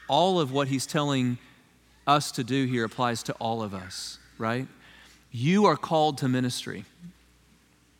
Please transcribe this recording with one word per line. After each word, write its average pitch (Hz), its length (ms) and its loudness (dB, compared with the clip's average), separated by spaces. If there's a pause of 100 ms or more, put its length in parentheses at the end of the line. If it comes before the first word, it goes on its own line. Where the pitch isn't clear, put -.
all 175 300 2
of 135 140 -2
what 139 160 0
he's 131 180 -2
telling 135 500 0 (680)
us 143 260 2
to 131 120 -4
do 131 200 0
here 123 200 0
applies 117 400 -2
to 135 100 -6
all 113 260 -4
of 101 140 -6
us, - 440 -12 (200)
right? 117 300 -2 (640)
You 175 340 4
are 156 100 6
called 156 420 2
to 139 100 0
ministry. 123 560 -2 (1160)